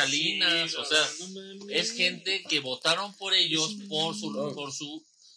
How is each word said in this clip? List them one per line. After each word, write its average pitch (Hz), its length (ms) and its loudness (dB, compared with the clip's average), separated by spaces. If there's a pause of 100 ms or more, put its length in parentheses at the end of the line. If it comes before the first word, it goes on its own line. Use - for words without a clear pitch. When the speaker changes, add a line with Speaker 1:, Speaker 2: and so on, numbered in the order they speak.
Speaker 1:
Salinas, 165 720 2
o 127 80 -4
Speaker 2:
o - 20 -6
Speaker 1:
sea, 151 240 4
Speaker 2:
sea, 160 180 -8
no 190 280 -12
mames. 202 260 -6
Speaker 1:
es - 120 0
gente 180 520 0
que 151 160 0
votaron 165 560 0
por 190 160 -4
ellos 165 380 4
Speaker 2:
Sí. 208 180 -10
Speaker 1:
por 156 260 0
su, 160 160 -6
Speaker 3:
No. 143 240 -2
Speaker 1:
por 143 160 -8
su, 151 320 -10 (340)